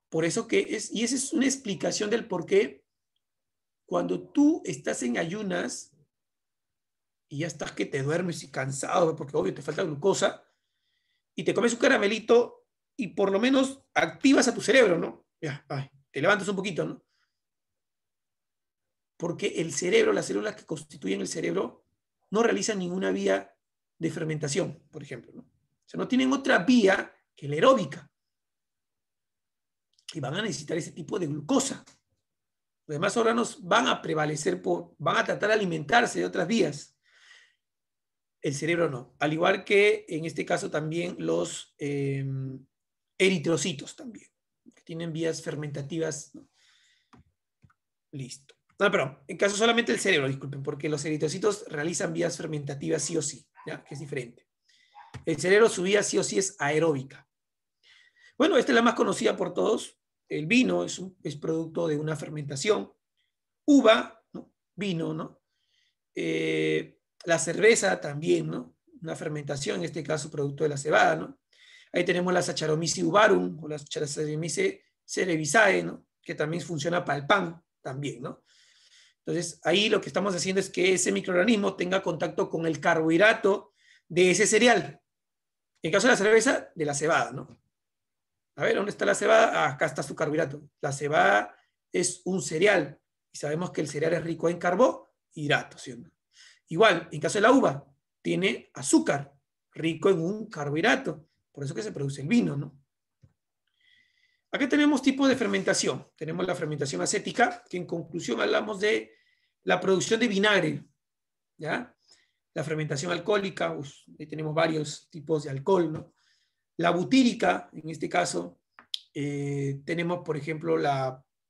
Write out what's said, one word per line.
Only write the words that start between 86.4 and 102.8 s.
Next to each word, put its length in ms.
de 100
la 100
cebada, 360
¿no? 300
A 80
ver, 100
¿dónde 160
está 160
la 80
cebada? 500
Ah, 80
acá 140
está 160
su 140
carbohidrato. 520
La 120
cebada 640
es 320
un 180
cereal 580
y 60
sabemos 320
que 100
el 80
cereal 240
es 120
rico 240
en 100
carbohidratos, 1200
¿sí 120
o 60
no? 120
Igual, 440
en 80
caso 180
de 40
la 100
uva, 340
tiene 520
azúcar, 580
rico 380
en 100
un 300
carbohidrato. 800
Por 140
eso 100
que 80
se 100
produce 300
el 60
vino, 280
¿no? 220